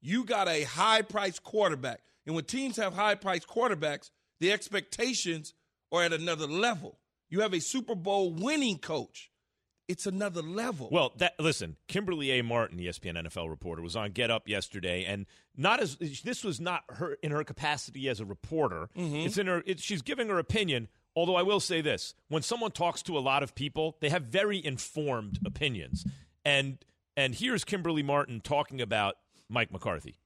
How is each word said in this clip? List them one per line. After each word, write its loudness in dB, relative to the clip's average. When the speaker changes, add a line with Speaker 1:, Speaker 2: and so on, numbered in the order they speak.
Speaker 1:
You 0
got 2
a 2
high-priced 4
quarterback. 2
And -2
when -2
teams -4
have 0
high-priced 2
quarterbacks, 0
the 4
expectations -2
are 4
at 4
another -2
level. 0
You 0
have 2
a 2
Super -2
Bowl 2
winning 0
coach. -6
It's -4
another -2
level. -4
Speaker 2:
Well, 4
that, 2
listen, 0
Kimberly -2
A. 4
Martin, 0
E -2
S -6
P -8
N -4
N -4
F -8
L -2
reporter, -6
was -6
on -4
Get 2
Up 0
yesterday, -2
and -4
not 2
as, -2
this -6
was -4
not -4
her -6
in -2
her 0
capacity -4
as -2
a -6
reporter. -2
Speaker 1:
Mm-hmm. -2
Speaker 2:
It's -2
in 0
her. 0
It, -2
she's -4
giving -4
her 2
opinion. 0
Although 2
I 6
will 4
say 0
this, -2
when 0
someone -2
talks 0
to 0
a 2
lot 4
of -6
people, -2
they 2
have 2
very 0
informed -2
opinions. -2
And, 2
and 2
here's 0
Kimberly 0
Martin 0
talking 0
about 2
Mike 2
McCarthy. -6